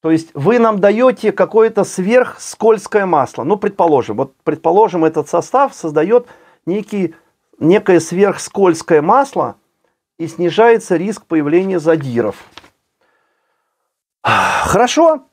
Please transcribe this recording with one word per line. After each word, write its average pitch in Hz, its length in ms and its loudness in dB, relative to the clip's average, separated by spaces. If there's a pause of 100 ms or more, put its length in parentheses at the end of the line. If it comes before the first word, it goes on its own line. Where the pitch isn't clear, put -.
То 160 80 -4
есть 160 240 -2
вы 180 240 0
нам 220 220 0
даете 214 520 2
какое-то 220 520 0
сверхскользкое 214 1200 -2
масло. 143 380 -2
Ну, 185 140 -2
предположим, 165 600 -2
вот, 135 260 -6
предположим, 170 640 0
этот 156 240 -4
состав 254 460 -2
создает 170 520 -2 (380)
некий, 196 480 -6 (460)
некое 185 400 4
сверхскользкое 175 1000 0
масло, 190 560 0 (600)
и 160 100 -8
снижается 190 680 0
риск 190 300 -6
появления 170 540 0
задиров. 135 560 -2 (1900)
Хорошо. - 1080 0